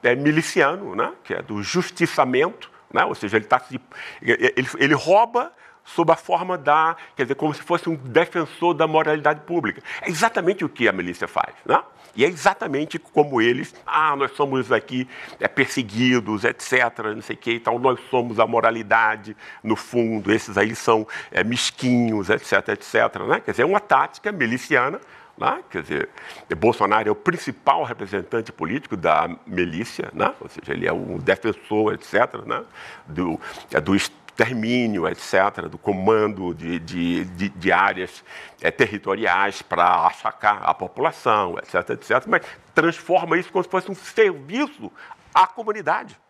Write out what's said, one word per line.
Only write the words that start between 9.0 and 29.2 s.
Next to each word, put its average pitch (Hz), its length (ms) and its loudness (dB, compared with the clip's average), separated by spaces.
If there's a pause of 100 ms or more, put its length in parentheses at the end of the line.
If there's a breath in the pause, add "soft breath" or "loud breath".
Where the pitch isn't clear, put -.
pública. 151 400 -4 (220 loud breath)
É - 80 -6
exatamente 180 540 0
o 143 40 -4
que 117 200 0
a 196 40 4
milícia 87 340 -4
faz, - 280 -4 (100)
né? - 180 2 (320 loud breath)
E 135 100 4
é 165 40 2
exatamente 160 720 -2
como 143 420 0
eles, 120 340 0 (120)
"Ah, 156 300 0
nós 139 160 -2
somos 131 400 -2
aqui, 127 340 -2 (320 loud breath)
é, 117 80 -4
perseguidos, 120 1000 0
et 123 160 0
cetera, 117 540 0
não 117 80 -10
sei - 140 -10
o - 20 -20
quê, 117 140 -4
então 117 260 -2
nós 127 220 0 (100)
somos 120 300 0
a 110 60 8
moralidade, 110 880 2 (260 loud breath)
no 110 140 0
fundo, 113 560 0
esses 107 260 0
aí 110 160 2
são, 110 320 2 (240 loud breath)
é, - 140 0
mesquinhos, 120 840 0
et - 140 0
cetera, 101 300 0
et - 80 -10
cetera", 110 440 0
né? 165 140 2
Quer - 120 -8
dizer, 117 100 0
é 143 40 4
uma 196 140 2
tática 147 520 0
miliciana, 135 680 0 (400 loud breath)
né? - 320 -2
Quer 85 120 -6
dizer, 71 260 -4 (480 loud breath)
Bolsonaro 107 520 2
é 107 40 2
o - 20 2
principal 156 680 0
representante 107 680 -6
político 104 460 -6
da 82 320 2 (180)